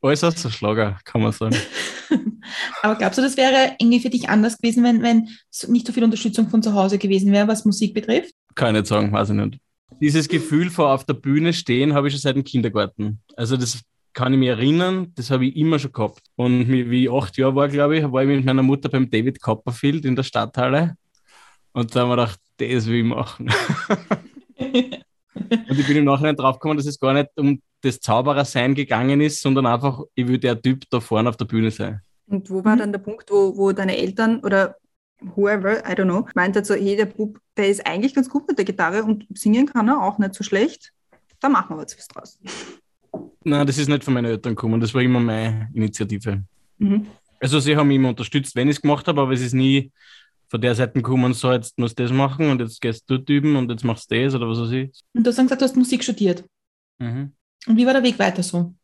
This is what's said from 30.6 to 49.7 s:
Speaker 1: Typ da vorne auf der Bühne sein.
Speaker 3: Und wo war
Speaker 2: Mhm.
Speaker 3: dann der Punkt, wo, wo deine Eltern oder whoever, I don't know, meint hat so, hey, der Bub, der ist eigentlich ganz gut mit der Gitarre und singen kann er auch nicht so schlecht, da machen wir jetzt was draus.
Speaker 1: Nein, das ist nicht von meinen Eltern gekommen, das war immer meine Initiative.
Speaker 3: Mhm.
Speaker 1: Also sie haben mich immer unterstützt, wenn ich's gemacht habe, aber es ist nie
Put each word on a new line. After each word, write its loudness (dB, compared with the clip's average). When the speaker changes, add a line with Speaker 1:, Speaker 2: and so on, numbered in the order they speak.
Speaker 1:
Typ 0
da 0
vorne 0
auf -6
der -4
Bühne 0
sein. -8
Speaker 3:
Und -6
wo -6
war 4
Speaker 2:
Mhm. 4
Speaker 3:
dann -4
der -6
Punkt, -14
wo, 2
wo 2
deine -2
Eltern 0
oder 0
whoever, 0
I -8
don't 0
know, 0
meint 0
hat 0
so, 0
hey, -2
der 0
Bub, -8
der 2
ist -2
eigentlich -2
ganz 0
gut -4
mit -2
der 0
Gitarre -2
und -2
singen 2
kann 0
er 2
auch -2
nicht -2
so -10
schlecht, -2
da 0
machen 0
wir -12
jetzt -16
was -20
draus. -20
Speaker 1:
Nein, 0
das -2
ist 0
nicht 0
von -2
meinen 0
Eltern -4
gekommen, -2
das -2
war 2
immer 2
meine -2
Initiative. -4
Speaker 3:
Mhm. 0
Speaker 1:
Also 0
sie 2
haben 4
mich 4
immer 4
unterstützt, -4
wenn 2
ich's -2
gemacht 0
habe, 0
aber 0
es -2
ist -4
nie 2